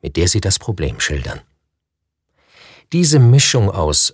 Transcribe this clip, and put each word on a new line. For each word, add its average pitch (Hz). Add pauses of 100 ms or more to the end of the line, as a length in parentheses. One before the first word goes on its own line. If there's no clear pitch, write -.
mit -
der 87
Sie 113
das 98
Problem 80
schildern. 60 (1500)
Diese 156
Mischung 120
aus 80